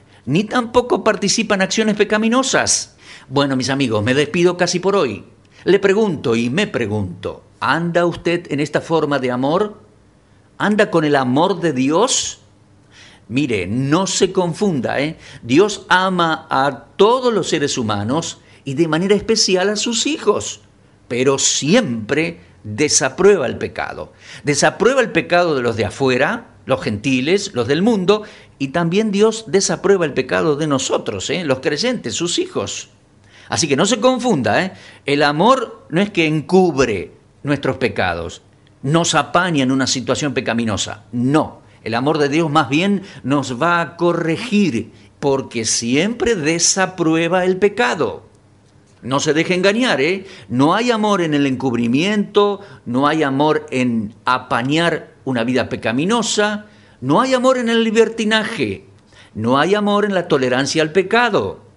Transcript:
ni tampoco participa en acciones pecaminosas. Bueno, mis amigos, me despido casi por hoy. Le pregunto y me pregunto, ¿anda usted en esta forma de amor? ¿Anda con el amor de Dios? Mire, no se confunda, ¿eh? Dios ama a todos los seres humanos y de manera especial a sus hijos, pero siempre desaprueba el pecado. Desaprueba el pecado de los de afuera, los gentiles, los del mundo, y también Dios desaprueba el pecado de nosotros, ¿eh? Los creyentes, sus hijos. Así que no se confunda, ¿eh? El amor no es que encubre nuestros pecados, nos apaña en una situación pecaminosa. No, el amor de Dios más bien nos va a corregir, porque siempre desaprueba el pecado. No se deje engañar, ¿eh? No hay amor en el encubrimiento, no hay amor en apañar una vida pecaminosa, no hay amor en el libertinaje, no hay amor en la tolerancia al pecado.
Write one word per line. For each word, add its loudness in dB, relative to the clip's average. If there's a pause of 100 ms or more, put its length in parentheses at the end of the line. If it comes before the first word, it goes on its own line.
(260)
ni 0
tampoco 0
participa 0
en 0
acciones 0
pecaminosas. 0 (320)
Bueno, 0
mis -2
amigos, 0
me 2
despido 2
casi 0
por 0
hoy. -2 (400)
Le 4
pregunto 2
y 0
me 0
pregunto, -6 (160)
¿anda 0
usted -4
en -2
esta -2
forma -2
de -2
amor? -2 (760)
¿Anda 0
con 2
el 2
amor 2
de 0
Dios? 0 (880)
Mire, -2
no 0
se 0
confunda, -2
¿eh? -4 (240)
Dios 2
ama 0
a -2 (100)
todos 4
los -2
seres -2
humanos -4 (240)
y -6
de 2
manera 2
especial 2
a -2
sus -4
hijos, -2 (460)
pero 0
siempre 0 (240)
desaprueba 2
el -4
pecado. -8 (300)
Desaprueba 2
el 0
pecado 2
de 0
los 0
de 0
afuera, 0 (140)
los 0
gentiles, -2
los -2
del 0
mundo, 2 (340)
y -4
también 0
Dios 2
desaprueba 0
el -4
pecado 0
de -4
nosotros, -2
¿eh? -4
Los 0
creyentes, -4
sus -4
hijos. -6 (600)
Así 0
que 2
no 4
se 0
confunda, 2
¿eh? -6 (320)
El 0
amor 2
no 0
es 0
que 2
encubre 2 (320)
nuestros -2
pecados, -4 (400)
nos 0
apaña 0
en 2
una 0
situación -2
pecaminosa. -4
No, -2 (220)
el -6
amor 0
de 2
Dios 0
más 0
bien 0 (200)
nos -2
va 2
a -8
corregir, 0 (280)
porque -2
siempre -2
desaprueba 0
el 0
pecado. -2 (760)
No -2
se 0
deje 0
engañar, 2
¿eh? -2 (240)
No 4
hay 0
amor 0
en 0
el 2
encubrimiento, 0 (240)
no 0
hay 2
amor 0
en -2 (120)
apañar 0 (120)
una -2
vida 0
pecaminosa, -2 (340)
no 2
hay 0
amor 2
en -2
el 2
libertinaje, 0 (480)
no 0
hay 2
amor 2
en -2
la -2
tolerancia 0
al -2
pecado. 0 (140)